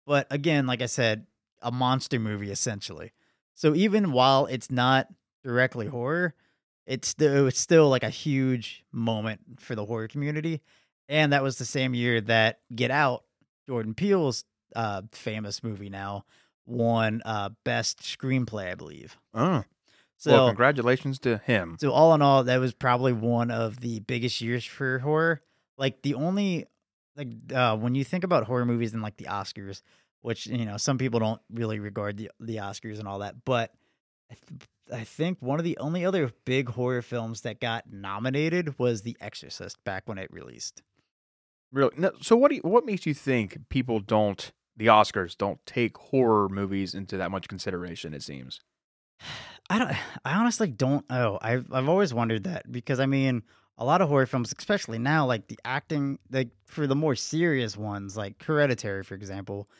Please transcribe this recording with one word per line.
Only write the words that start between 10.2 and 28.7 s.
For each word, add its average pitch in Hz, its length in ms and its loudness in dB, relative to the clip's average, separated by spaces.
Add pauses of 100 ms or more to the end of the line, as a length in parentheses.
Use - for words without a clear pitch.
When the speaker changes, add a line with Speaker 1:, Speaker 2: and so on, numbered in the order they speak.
Speaker 1:
And 147 240 2
that 139 100 4
was 135 140 -2
the 123 80 -8
same 131 300 -2
year 120 260 2
that 110 380 4 (140)
Get 120 180 0
Out, 139 320 2 (440)
Jordan 110 280 -4
Peele's, 170 500 0 (300)
uh, 104 260 -4 (100)
famous 107 520 -8
movie 104 260 -8
now, 98 360 -10 (420)
won, 117 580 0
uh, 104 240 -4 (140)
Best 117 380 -4
Screenplay, 113 680 -4
I 92 40 -8
believe. - 420 -18 (160)
Speaker 2:
Oh. 127 300 0 (540)
Speaker 1:
So, 147 140 0
Speaker 2:
Well, 127 160 10
congratulations 127 720 4
to 113 200 0
him. 90 400 0
Speaker 1:
so 139 120 0
all 156 220 8
in 147 80 6
all, 139 220 6
that 127 140 2
was 127 160 0
probably 123 400 2
one 120 360 0
of 113 300 -2
the 117 220 -6
biggest 120 400 -4
years 120 220 -2
for 131 360 -4
horror. 156 420 0 (360)
Like, 135 260 -4
the 143 100 0
only, 180 540 -2 (480)
like, 143 140 -12 (240)
uh, 120 240 2
when 120 180 -2
you 135 80 0
think 180 200 -4
about 175 200 2
horror 123 220 -2
movies 117 280 -2